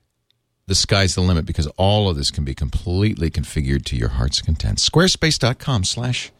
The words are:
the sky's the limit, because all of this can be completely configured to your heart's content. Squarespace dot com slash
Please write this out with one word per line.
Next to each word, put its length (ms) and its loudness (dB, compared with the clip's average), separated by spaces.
the 60 0
sky's 400 2
the 80 0
limit, 240 2
because 200 -2
all 320 4
of 60 -2
this 140 -2
can 140 -4
be 100 -4
completely 760 -2
configured 560 -2
to 100 -4
your 140 0
heart's 320 0
content. 360 0
Squarespace 600 2
dot 200 0
com 240 -2
slash 580 -4